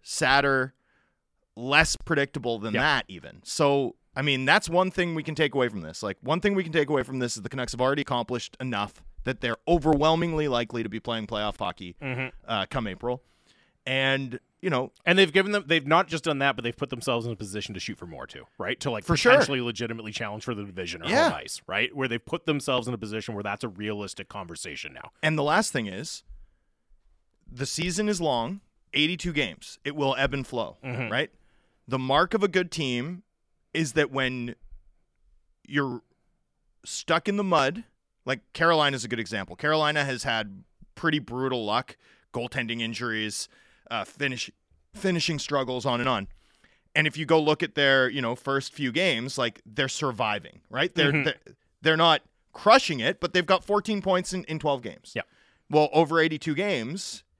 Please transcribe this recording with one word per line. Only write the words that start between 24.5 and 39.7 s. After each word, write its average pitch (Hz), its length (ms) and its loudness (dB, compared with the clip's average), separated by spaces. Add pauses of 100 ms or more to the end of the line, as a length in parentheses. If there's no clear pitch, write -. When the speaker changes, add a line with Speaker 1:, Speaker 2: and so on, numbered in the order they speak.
Speaker 2:
now. - 200 -18 (100)
Speaker 1:
And 156 160 2
the 147 40 2
last 165 300 2
thing 117 140 -2
is, 101 380 -10 (1300)
the 127 160 -8
season 180 420 -2
is 196 120 -2
long, 143 400 0 (320)
eighty-two 160 400 0
games. 127 520 -4
It 143 120 -8
will 135 200 2
ebb 135 180 0
and 135 120 -4
flow, 113 380 -6
Speaker 2:
Mm-hmm. 123 260 -6
Speaker 1:
right? 131 200 0 (580)
The 131 100 0
mark 139 360 2
of 202 80 0
a 202 60 4
good 180 220 0
team 147 520 -4 (500)
is 156 220 -2
that 147 160 2
when 127 460 -2 (1120)
you're 135 360 -2 (800)
stuck - 440 -2
in 202 80 0
the 202 80 0
mud, 170 400 2 (420)
like, 127 140 -2 (120)
Carolina's 147 520 2
a 120 40 -10
good 117 100 -2
example. 104 380 -6
Carolina 151 480 2